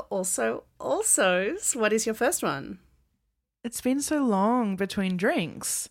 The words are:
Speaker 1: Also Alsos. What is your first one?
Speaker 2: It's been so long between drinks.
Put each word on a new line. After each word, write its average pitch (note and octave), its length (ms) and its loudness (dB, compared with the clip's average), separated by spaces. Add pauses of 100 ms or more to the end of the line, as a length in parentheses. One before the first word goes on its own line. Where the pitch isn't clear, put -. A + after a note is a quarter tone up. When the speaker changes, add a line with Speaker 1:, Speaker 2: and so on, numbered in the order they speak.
Speaker 1:
Also G#3 540 -2 (180)
Alsos. B3+ 920 2
What A3 180 2
is A3 120 0
your A3 100 -2
first - 280 0
one? D#3 360 -4 (840)
Speaker 2:
It's - 180 -8
been C4 200 0
so D4 220 0
long G#3+ 520 2
between F#3+ 420 -2
drinks. G3+ 720 -2